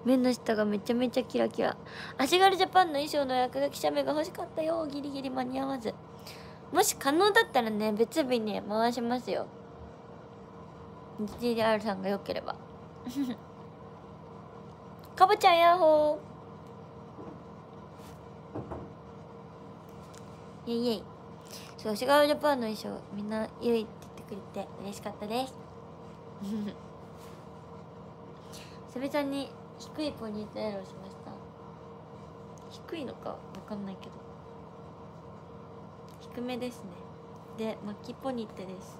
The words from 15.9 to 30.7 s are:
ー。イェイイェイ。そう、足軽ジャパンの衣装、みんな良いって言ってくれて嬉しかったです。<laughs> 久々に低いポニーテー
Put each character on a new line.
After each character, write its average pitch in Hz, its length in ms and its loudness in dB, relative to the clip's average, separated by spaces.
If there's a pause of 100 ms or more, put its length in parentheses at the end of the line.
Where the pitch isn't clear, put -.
ー。 233 60 -2
イ - 0 -
ェ 233 40 2
イ 240 120 4
イ - 20 4
ェ 226 40 4
イ。 190 100 -2 (720)
そ - 120 -4
う、 - 20 2
足 208 160 0
軽 294 180 10
ジ 294 80 6
ャ 294 40 2
パ 294 180 6
ン 254 60 0
の 220 140 0
衣 208 160 -6
装、 196 80 -6 (140)
み 202 80 -4
ん 208 80 -4
な 220 180 0 (140)
良 233 140 4
い 220 80 4
っ - 20 -4
て - 60 -12 (360)
言 196 120 -8
っ - 20 -12
て - 100 -14
く - 60 -8
れ - 60 -4
て - 60 -10 (120)
嬉 196 120 -8
し - 100 -10
か 208 80 -6
っ 202 60 -12
た 214 100 -6
で 240 180 0
す。 - 80 -10 (880)
<laughs> 202 320 -4 (2250)
久 247 40 -4
々 277 300 0
に 277 220 -4 (260)
低 - 260 -6
い 294 80 0
ポ 226 160 -8
ニ 214 160 -6
ー 208 60 -10
テ 208 100 -8
ー 214 160 -2